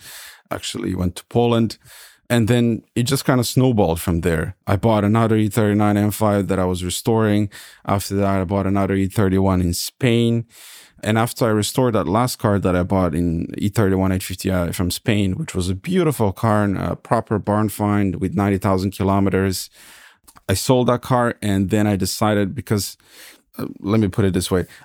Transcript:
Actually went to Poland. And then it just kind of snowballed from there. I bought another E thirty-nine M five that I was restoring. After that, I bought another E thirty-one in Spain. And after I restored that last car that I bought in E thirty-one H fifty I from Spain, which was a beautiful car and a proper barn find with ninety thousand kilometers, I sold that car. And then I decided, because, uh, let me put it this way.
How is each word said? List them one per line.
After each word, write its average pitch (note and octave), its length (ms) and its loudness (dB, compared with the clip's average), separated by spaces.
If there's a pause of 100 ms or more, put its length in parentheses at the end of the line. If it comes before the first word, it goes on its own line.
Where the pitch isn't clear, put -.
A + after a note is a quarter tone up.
(500)
Actually G2 440 -6
went F2+ 220 -2
to - 100 -18
Poland. A#2 500 0 (540)
And A#2 180 2
then A#2+ 340 2 (120)
it A#2+ 80 0
just C3 240 -2
kind C3 120 4
of A#2+ 80 0
snowballed G#2 540 2
from E2 220 0
there. E2 340 -2 (100)
I G2 100 2
bought G#2+ 280 2
another A2 320 2
E G#2+ 120 2
thirty-nine G#2 500 2
M G#2 120 2
five G2+ 380 0
that F#2 100 0
I F#2 60 0
was F2+ 180 -2
restoring. G#2+ 680 0 (340)
After G2+ 320 -4
that, G2 240 0
I F#2+ 40 -2
bought G2 220 -2
another G2 280 0
E G2 140 0
thirty-one F#2+ 520 2
in F2 140 0
Spain. A#2 720 -2 (560)
And G#2+ 160 0
after A#2 260 -2
I A#2 60 2
restored A2 440 0
that F2+ 140 0
last A#2 300 0
car G2+ 200 2
that F2+ 160 0
I F2+ 80 2
bought F#2 320 0
in F2 340 -2 (100)
E G#2 100 0
thirty-one F#2+ 420 0
H F#2 140 -2
fifty F#2+ 260 -6
I F2 220 -2
from F2+ 180 -2
Spain, G2+ 460 -2
which D#2+ 180 -8
was F2+ 140 -4
a F#2+ 60 -2
beautiful D3 580 0
car G#2+ 320 0
and F#2+ 140 -2
a F2+ 180 -4
proper A2+ 420 -2
barn G#2+ 300 0
find G#2 540 0
with F2 120 -2
ninety G2 220 2
thousand F#2+ 360 0
kilometers, F#2+ 760 0 (800)
I G2 60 0
sold B2 340 2
that A#2+ 140 0
car. A#2+ 400 0
And G2 260 0
then G#2+ 180 2
I G#2 100 2
decided, G2+ 580 -2
because, G#2+ 420 -4 (640)
uh, - 80 -8 (140)
let G#2+ 200 0
me G#2 80 2
put G#2 160 -2
it F#2+ 80 2
this F2+ 180 -2
way. F2+ 140 0 (200)